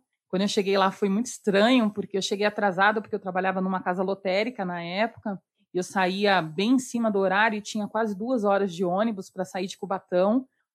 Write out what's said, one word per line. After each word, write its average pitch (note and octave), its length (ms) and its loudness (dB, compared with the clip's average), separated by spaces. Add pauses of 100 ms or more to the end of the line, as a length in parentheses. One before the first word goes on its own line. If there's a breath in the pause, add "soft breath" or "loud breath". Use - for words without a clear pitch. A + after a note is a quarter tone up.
(280)
Quando F#3 140 0
eu G3+ 60 2
cheguei G3 300 2
lá F#3+ 140 4
foi G3+ 160 0
muito G#3 180 0
estranho, G#3+ 640 2
porque G3+ 260 -6
eu F#3+ 60 -2
cheguei G#3 240 -2
atrasada, G#3 540 2
porque G#3 160 -8
eu - 20 -2
trabalhava F#3 420 -2
numa F#3+ 220 -2
casa F3+ 180 -2
lotérica G3 640 -2
na F3 160 -6
época, G3 600 -4 (320)
e F3 40 0
eu F3+ 40 -2
saía F#3+ 580 2
bem F3 340 0
em C4 40 4
cima A#3 320 -2
do G3+ 80 0
horário G3+ 380 2
e G#3 40 -6
tinha G#3 280 -6
quase A3 280 -2
duas A3+ 280 -2
horas G3 280 2
de F3+ 120 -4
ônibus F#3+ 460 -2
pra F#3 140 -6
sair F#3+ 220 -6
de - 100 -10
Cubatão F#3+ 720 0 (280)